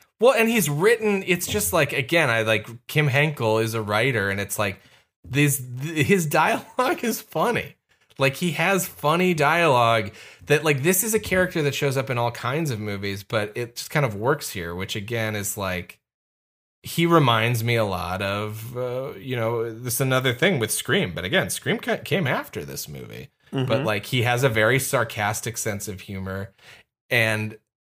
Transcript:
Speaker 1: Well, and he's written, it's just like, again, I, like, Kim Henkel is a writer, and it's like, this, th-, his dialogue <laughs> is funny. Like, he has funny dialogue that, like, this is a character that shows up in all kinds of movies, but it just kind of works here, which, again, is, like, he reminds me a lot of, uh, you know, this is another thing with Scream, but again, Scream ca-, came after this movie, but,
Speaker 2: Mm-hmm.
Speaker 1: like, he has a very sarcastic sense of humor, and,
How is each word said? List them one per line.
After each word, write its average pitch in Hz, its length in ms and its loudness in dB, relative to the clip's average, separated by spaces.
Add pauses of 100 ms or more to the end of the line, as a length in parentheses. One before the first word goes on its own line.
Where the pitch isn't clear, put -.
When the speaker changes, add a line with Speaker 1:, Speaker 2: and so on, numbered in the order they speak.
(200)
Speaker 1:
Well, 220 160 6
and 226 120 4
he's 226 200 2
written, 202 580 2
it's 175 200 0
just 208 260 -2
like, 156 200 2
again, 143 360 2
I, 113 140 2
like, 107 260 0 (200)
Kim 151 180 2
Henkel 131 520 2
is 113 160 0
a 113 80 -2
writer, 104 480 0
and 98 100 -2
it's - 180 -6
like, 101 220 -2 (440)
this, 135 340 2 (240)
th-, 156 240 0
his 175 200 4
dialogue 233 720 0
<laughs> - 60 -8
is 220 160 -2
funny. 160 560 -2 (420)
Like, 135 160 2
he 175 180 -2
has 180 360 0
funny 175 440 0
dialogue 135 760 4 (360)
that, 151 180 4
like, 147 180 2
this 185 220 2
is 220 100 0
a 214 60 2
character 180 420 0
that 139 120 0
shows 139 220 0
up 127 140 -2
in 120 80 -2
all 120 140 0
kinds 139 400 -4
of 104 80 -6
movies, 101 420 -6
but 104 340 -4
it 120 200 -8
just - 140 -12
kind 147 140 2
of 104 120 -2
works 135 340 -2
here, 85 240 -6
which, 95 220 -6
again, 110 400 -4
is, 101 200 -6
like, 92 440 -6 (840)
he 170 240 0
reminds 120 560 4
me 117 140 2
a 113 80 2
lot 90 360 -4
of, 107 560 -4
uh, 127 380 -6
you 127 220 -8
know, 117 360 -2
this 120 220 -6
is - 60 -4
another 131 340 2
thing 175 240 2
with 107 140 0
Scream, 135 420 -2
but 85 100 -6
again, 160 240 0
Scream 160 300 -4
ca-, 233 200 -2
came 147 280 -2
after 160 380 -4
this - 240 -10
movie, 60 400 -14 (240)
but, 131 160 0
Speaker 2:
Mm-hmm. 120 160 0
Speaker 1:
like, 104 220 -2
he 127 160 0
has 123 200 2
a 139 60 4
very 113 320 4
sarcastic 113 760 -2
sense 104 300 -6
of 95 140 -10
humor, 95 540 -8 (560)
and, 110 460 0 (320)